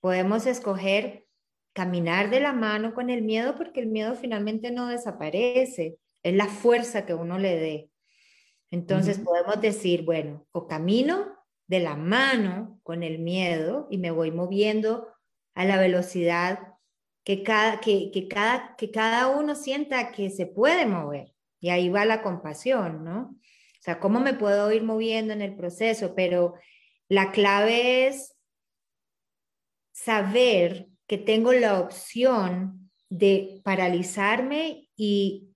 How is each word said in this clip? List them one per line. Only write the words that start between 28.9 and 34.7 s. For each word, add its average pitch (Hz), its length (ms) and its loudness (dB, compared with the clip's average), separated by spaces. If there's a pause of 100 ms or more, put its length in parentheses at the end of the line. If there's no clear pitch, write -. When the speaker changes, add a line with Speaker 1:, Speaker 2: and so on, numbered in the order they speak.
Speaker 1:
saber 208 960 2 (180)
que 202 120 -4
tengo 226 340 4
la 220 260 6
opción 190 1120 0 (200)
de 196 540 2
paralizarme 202 1300 0